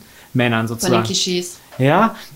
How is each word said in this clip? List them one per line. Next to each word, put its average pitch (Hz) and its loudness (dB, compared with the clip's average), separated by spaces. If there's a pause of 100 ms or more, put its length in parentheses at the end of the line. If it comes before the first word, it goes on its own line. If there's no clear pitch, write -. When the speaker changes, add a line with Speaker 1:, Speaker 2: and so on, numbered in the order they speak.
(340)
Speaker 1:
Männern 117 2
Speaker 2:
Von 117 -6
den - -10
Speaker 1:
sozusagen. 113 2
Speaker 2:
Klischees. 180 -4 (200)
Speaker 1:
Ja, 170 2 (200)